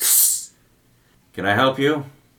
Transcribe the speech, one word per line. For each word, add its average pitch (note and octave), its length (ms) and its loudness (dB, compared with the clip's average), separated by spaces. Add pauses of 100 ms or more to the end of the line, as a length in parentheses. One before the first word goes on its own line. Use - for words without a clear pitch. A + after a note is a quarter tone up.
(1300)
"Can F#2 120 -8
I G2+ 100 2
help C3 240 2
you? C#3+ 260 0 (340)